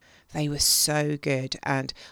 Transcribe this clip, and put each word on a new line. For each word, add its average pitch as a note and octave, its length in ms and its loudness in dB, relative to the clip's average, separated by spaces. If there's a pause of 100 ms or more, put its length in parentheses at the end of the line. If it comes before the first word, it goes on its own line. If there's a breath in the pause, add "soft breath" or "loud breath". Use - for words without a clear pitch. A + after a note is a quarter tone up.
(340 soft breath)
They D3+ 140 -2
were C#3+ 100 -2
so D3+ 640 2
good. C3 400 -2
And C3+ 320 -2 (180 loud breath)